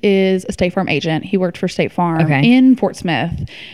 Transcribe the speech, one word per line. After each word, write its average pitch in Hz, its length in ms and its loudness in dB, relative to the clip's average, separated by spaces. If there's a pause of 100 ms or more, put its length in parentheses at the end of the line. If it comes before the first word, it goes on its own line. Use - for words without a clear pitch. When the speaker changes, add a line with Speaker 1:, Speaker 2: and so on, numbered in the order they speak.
Speaker 1:
is 190 440 2
a 196 60 -8
State 180 220 -2
Farm 190 120 -2
agent. 156 380 -2
He 190 140 -2
worked 180 180 -2
for 190 100 -4
State 175 240 -2
Farm 165 300 -2
Speaker 2:
Okay. 151 240 2
Speaker 1:
in 254 320 6
Fort - 180 -2
Smith. 160 540 -4 (260)